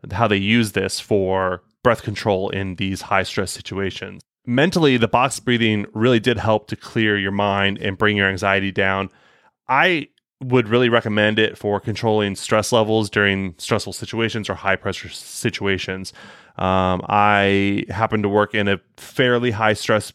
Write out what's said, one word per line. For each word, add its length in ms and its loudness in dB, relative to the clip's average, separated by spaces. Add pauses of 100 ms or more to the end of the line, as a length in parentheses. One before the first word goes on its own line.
(120)
how 160 2
they 80 4
use 360 2
this 280 -2
for 640 0 (200)
breath 200 2
control 480 -2
in 260 -6
these 260 -4
high 220 0
stress 260 -6
situations. 680 -8 (240)
Mentally, 540 2
the 100 2
box 320 0
breathing 540 0
really 260 4
did 180 0
help 300 0
to 80 -8
clear 420 0
your 140 -2
mind 460 0
and 200 -6
bring 180 2
your 120 4
anxiety 420 0
down. 400 -2 (580)
I 400 0 (360)
would 240 2
really 220 4
recommend 480 0
it 200 0
for 220 -4
controlling 560 -2
stress 340 -2
levels 400 2
during 480 0
stressful 360 -4
situations 560 -6
or 40 -2
high 220 -2
pressure 320 -8
situations. 1040 -6 (460)
Um, 500 2
I 800 2
happen 340 -2
to 60 0
work 260 2
in 140 0
a 100 0 (180)
fairly 540 0
high 220 2
stress 420 0